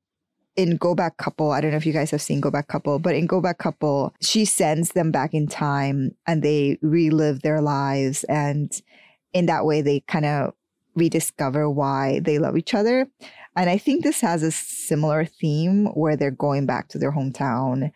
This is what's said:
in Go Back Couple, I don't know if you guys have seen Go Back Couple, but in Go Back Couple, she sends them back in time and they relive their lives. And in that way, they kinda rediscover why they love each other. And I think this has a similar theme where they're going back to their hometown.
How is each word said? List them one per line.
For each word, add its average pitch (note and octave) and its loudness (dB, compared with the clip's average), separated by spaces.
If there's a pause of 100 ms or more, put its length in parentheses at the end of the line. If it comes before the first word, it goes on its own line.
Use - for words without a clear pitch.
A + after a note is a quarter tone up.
(560)
in E3+ 2
Go F3 0
Back E3 0
Couple, D3 -2
I C#3 0
don't D3+ 0
know D3 0
if D3+ -2
you D#3 2
guys D3 0
have D3+ -2
seen C#3+ -2
Go C#3+ 0
Back C#3+ -2
Couple, C#3+ -2
but E3+ 0
in D#3+ 0
Go F#3 2
Back F3 -2
Couple, D3 -2
she A3 0
sends E3 0
them D#3+ 0
back D3 0
in D3+ 0
time C#3 -2 (120)
and D#3+ 0
they D3 2
relive D#3 2
their D#3 0
lives. C#3 0
And D3 0 (640)
in F3+ 2
that D#3+ 0
way, D#3 2
they C#3+ 2
kinda D3 -2 (420)
rediscover D3+ 0
why C#3 0
they D#3 0
love D3 0
each - -2
other. A#3+ 2 (480)
And F3+ 2
I F#3+ 2
think D4 0
this D4+ 0
has F3 2
a D#3+ 2
similar D#3 -2
theme E3+ 0
where D3+ 0
they're C#3+ 0
going C#3 -2
back B2+ -2
to C#3+ -10
their C#3 0
hometown. C3+ -2